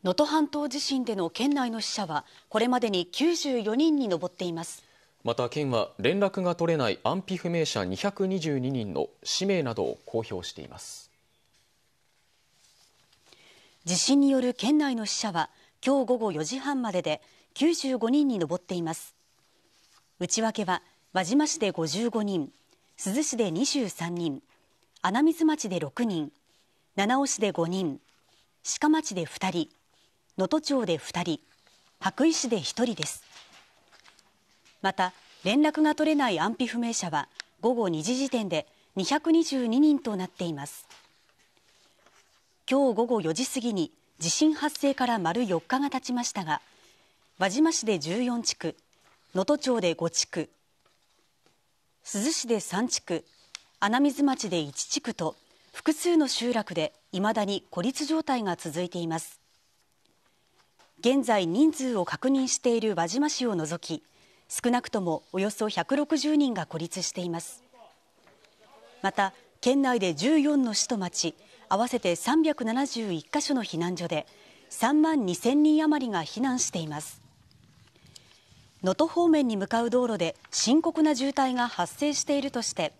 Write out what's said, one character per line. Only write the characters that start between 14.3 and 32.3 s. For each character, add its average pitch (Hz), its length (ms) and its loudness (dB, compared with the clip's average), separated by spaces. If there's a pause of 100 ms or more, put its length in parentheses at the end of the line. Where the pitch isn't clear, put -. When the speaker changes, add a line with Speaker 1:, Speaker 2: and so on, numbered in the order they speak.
Speaker 1:
よ 262 100 4
る 247 140 0
県 294 240 4
内 277 160 0
の 220 100 -4
死 196 60 -6
者 214 200 -4
は 165 200 -2 (340)
今 269 180 4
日 220 40 -4
午 247 100 2
後 214 140 0
四 156 140 -2
時 240 120 -6
半 269 240 -2
ま 226 100 -4
で 175 120 0
で - 180 -2 (320)
九 330 220 2
十 262 220 -2
五 226 120 0
人 285 180 4
に 226 120 0
上 165 160 0
っ 180 40 -4
て - 140 -8
い 175 80 -2
ま 165 140 -2
す。 - 180 -16 (1040)
内 180 240 -2
訳 220 220 -2
は 180 180 -2 (320)
輪 185 100 0
島 262 220 2
市 - 140 -4
で 208 100 2
五 165 160 -2
十 190 240 -2
五 214 140 -2
人、 185 280 -2 (500)
珠 196 140 -2
洲 302 80 0
市 254 140 -4
で 220 120 2
二 170 140 0
十 269 240 0
三 170 260 -6
人、 165 300 -4 (580)
穴 190 200 0
水 320 240 2
町 302 240 0
で 175 100 -2
六 156 240 -4
人、 165 300 -2 (640)
七 226 240 2
尾 277 60 0
市 - 120 -4
で 202 140 0
五 170 120 0
人、 170 360 -2 (600)
志 - 200 -6
賀 294 80 4
町 311 260 2
で 175 80 -2
二 - 280 -4
人、 160 180 -2 (680)
能 185 140 2
登 311 100 2
町 269 240 0
で 165 120 0
二 180 260 -6
人、 165 160 -2 (640)
羽 190 100 0
咋 320 220 2